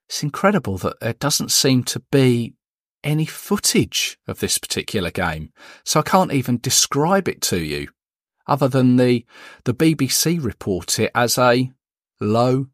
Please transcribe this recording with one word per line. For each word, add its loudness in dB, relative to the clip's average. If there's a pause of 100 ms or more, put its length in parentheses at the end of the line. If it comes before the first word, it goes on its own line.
it's -8
incredible 0
that -4
there -4
doesn't -4
seem 2
to -8 (100)
be 2 (500)
any 0
footage -2
of -8
this -2
particular -4
game, -6 (320)
so 0
I -8
can't 2
even 0
describe 0
it -6
to -2
you, -4 (580)
other 0
than 4
the, 2 (380)
the 0
B 2
B 0
C 0
report -4
it 0
as 2
a 4 (480)
low 2